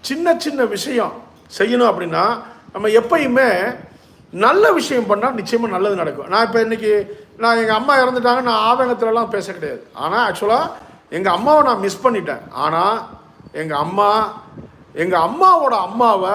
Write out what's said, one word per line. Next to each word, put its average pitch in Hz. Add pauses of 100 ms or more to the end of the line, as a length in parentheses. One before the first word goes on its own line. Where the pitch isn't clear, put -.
சின்ன 339
சின்ன 285
விஷயம் 214 (460)
செய்யணும் 233
அப்படின்னா, 170 (480)
நம்ம 202
எப்பயுமே 240 (520)
நல்ல 320
விஷயம் 254
பண்ணா 208
நிச்சயமா 233
நல்லது 196
நடக்கும். 143
நான் 214
இப்ப 226
இன்னைக்கு 214 (120)
நான் 226
எங்க 220
அம்மா 269
இறந்துட்டாங்க, 247
நான் 226
ஆதங்கத்துலலாம் 233
பேச 196
கிடையாது. 147
ஆனா, 196
ஆக்சுவலா 233 (400)
எங்க 185
அம்மாவை 269
நான் 240
மிஸ் 196
பண்ணிட்டேன். 165 (100)
ஆனா, 170 (440)
எங்க 156
அம்மா, 202 (520)
எங்க 180
அம்மாவோட 277
அம்மாவை 196